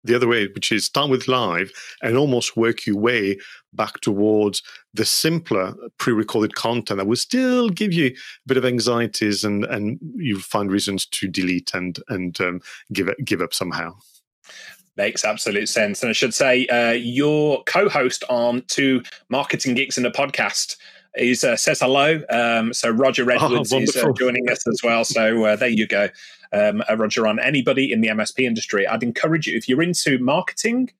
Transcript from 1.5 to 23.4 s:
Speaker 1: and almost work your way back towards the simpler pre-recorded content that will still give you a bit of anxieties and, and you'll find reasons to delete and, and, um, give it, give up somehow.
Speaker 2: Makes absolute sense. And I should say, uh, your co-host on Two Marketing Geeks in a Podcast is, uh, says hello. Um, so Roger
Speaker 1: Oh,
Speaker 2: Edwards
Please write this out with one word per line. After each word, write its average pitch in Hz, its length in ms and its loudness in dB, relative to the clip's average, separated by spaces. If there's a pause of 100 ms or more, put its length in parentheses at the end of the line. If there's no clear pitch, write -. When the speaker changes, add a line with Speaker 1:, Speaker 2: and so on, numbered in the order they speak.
Speaker 1:
and 117 120 0
almost 131 440 2
work 113 260 0
your 101 140 0
way 104 400 0 (340)
back - 280 -6
towards 104 640 2 (300)
the 107 140 -2
simpler 120 680 -2 (240)
pre-recorded 107 560 0
content 113 440 -2
that 98 80 -2
will 120 100 2
still 247 540 0
give 185 240 -2
you 156 140 2
a - 60 -4 (320)
bit 131 120 2
of 127 80 2
anxieties 113 800 0
and, 101 200 0
and 107 340 -4 (180)
you'll 113 240 -4
find 101 300 -4
reasons 98 360 -2
to - 200 -6
delete 90 460 -2
and, 90 280 -6 (100)
and, 90 320 -6
um, 90 180 -4 (320)
give 95 160 -2
it, - 160 -4
give 95 160 -2
up 85 140 -4
somehow. 85 400 -6 (1000)
Speaker 2:
Makes 104 280 -2
absolute 107 440 -2
sense. 104 340 0
And 120 80 0
I - 20 -2
should 117 220 0
say, 131 320 4
uh, 120 240 2
your 139 720 2
co-host 151 640 0
on 120 380 0
Two 131 360 2 (260)
Marketing 131 460 -2
Geeks 131 220 -2
in 127 80 -2
a 117 60 2
Podcast - 680 -2 (380)
is, 123 300 2
uh, 120 120 2
says 147 220 0
hello. 139 420 2 (100)
Um, 117 420 2
so 117 180 -2
Roger 127 400 2
Speaker 1:
Oh, 123 40 4
Speaker 2:
Edwards 131 380 2